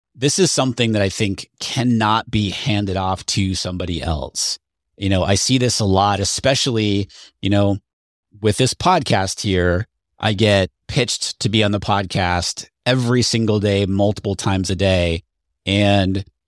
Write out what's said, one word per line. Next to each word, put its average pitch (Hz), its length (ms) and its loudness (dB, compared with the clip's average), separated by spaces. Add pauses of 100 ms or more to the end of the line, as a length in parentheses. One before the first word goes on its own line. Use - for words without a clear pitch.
(160)
This 143 240 -2
is 180 120 2
something 120 420 0
that 104 100 2
I 98 60 2
think 98 380 -4 (120)
cannot 113 720 0
be 107 180 0
handed 98 480 -4
off 95 300 -2
to 95 260 -2
somebody 90 480 -6
else. - 560 -4 (400)
You 98 120 -2
know, 95 140 2
I 98 120 2
see 131 240 0
this 123 200 0
a 110 60 0
lot, 98 340 2
especially, 107 880 0 (340)
you 98 100 -2
know, 101 260 2 (640)
with 104 160 2
this 131 160 2
podcast 123 680 0
here, 90 440 2 (320)
I 107 160 -2
get 101 380 2 (160)
pitched - 540 -4
to 107 80 0
be 107 140 2
on 104 80 2
the 104 80 0
podcast 92 920 -2 (160)
every 123 360 2
single 110 380 0
day, 101 260 2
multiple 98 500 0
times 95 340 -2
a 98 60 -2
day. 87 480 0 (420)
And 101 580 2 (240)